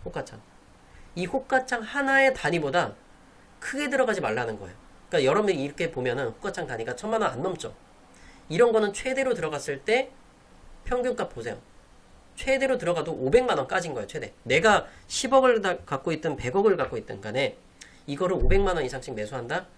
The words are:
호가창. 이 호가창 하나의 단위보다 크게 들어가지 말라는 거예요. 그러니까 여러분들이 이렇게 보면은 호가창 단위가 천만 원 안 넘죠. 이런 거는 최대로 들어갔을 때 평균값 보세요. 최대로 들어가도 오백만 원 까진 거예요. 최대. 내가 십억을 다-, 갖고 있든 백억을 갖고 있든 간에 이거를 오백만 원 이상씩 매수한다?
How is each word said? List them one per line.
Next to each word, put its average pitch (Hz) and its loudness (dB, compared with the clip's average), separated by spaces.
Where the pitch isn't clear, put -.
호가창. 139 -10
이 175 -4
호가창 254 -2
하나의 269 2
단위보다 156 0
크게 285 -4
들어가지 240 2
말라는 113 -4
거예요. 92 -16
그러니까 139 4
여러분들이 180 2
이렇게 160 -4
보면은 127 -2
호가창 - -8
단위가 117 -6
천만 220 -2
원 185 0
안 120 -8
넘죠. 170 -6
이런 226 4
거는 208 2
최대로 262 -2
들어갔을 151 -6
때 247 0
평균값 - -2
보세요. 113 -8
최대로 262 2
들어가도 165 -2
오백만 165 4
원 135 -2
까진 170 -2
거예요. 110 -6
최대. 120 -10
내가 - 4
십억을 254 4
다-, 185 0
갖고 151 -4
있든 156 -2
백억을 185 2
갖고 127 -4
있든 107 -10
간에 120 -2
이거를 185 -2
오백만 196 6
원 147 -2
이상씩 127 -8
매수한다? 120 -6